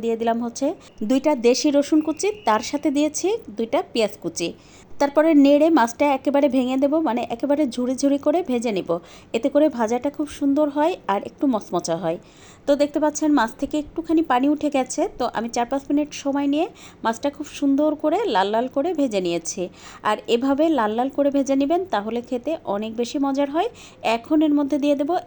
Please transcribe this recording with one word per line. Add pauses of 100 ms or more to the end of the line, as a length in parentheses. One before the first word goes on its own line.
দিয়ে
দিলাম
হচ্ছে (440)
দুইটা (160)
দেশি
রসুন
কুচি, (180)
তার
সাথে
দিয়েছি (280)
দুইটা (140)
পেঁয়াজ
কুচি। (520)
তারপরে (140)
নেড়ে (100)
মাছটা (100)
একেবারে (100)
ভেঙে
দেব, (140)
মানে (120)
একেবারে (120)
ঝুড়ি
ঝুড়ি
করে (120)
ভেজে
নিব, (460)
এতে
করে (100)
ভাজাটা
খুব (120)
সুন্দর (100)
হয় (200)
আর
একটু
মচমচা
হয়। (480)
তো
দেখতে
পাচ্ছেন
মাছ (100)
থেকে
একটুখানি
পানি
উঠে
গেছে। (160)
তো (120)
আমি
চার
পাঁচ
মিনিট (140)
সময়
নিয়ে (380)
মাছটা
খুব (120)
সুন্দর (120)
করে (160)
লাল
লাল (100)
করে
ভেজে
নিয়েছি। (460)
আর (180)
এভাবে (140)
লাল
লাল
করে
ভেজে
নেবেন, (140)
তাহলে
খেতে (220)
অনেক
বেশি
মজার
হয়। (480)
এখন
এর
মধ্যে
দিয়ে
দেব (160)